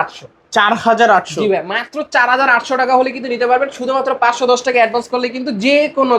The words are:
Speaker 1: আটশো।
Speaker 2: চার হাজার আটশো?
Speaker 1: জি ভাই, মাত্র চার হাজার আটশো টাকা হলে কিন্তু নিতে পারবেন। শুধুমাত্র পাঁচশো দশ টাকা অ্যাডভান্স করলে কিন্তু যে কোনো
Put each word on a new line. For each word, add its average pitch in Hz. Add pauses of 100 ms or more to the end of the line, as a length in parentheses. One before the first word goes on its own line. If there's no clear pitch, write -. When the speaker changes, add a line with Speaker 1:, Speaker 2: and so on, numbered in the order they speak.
Speaker 1:
আটশো। - (320)
Speaker 2:
চার 208 (120)
হাজার 226
আটশো? 160
Speaker 1:
জি 214
ভাই, 165 (100)
মাত্র 240 (180)
চার 247
হাজার 262
আটশো -
টাকা 254
হলে 262
কিন্তু 262
নিতে 240
পারবেন। 262
শুধুমাত্র 262 (120)
পাঁচশো 240
দশ 240
টাকা 247
অ্যাডভান্স 226
করলে 247
কিন্তু 254 (140)
যে 277 (220)
কোনো 262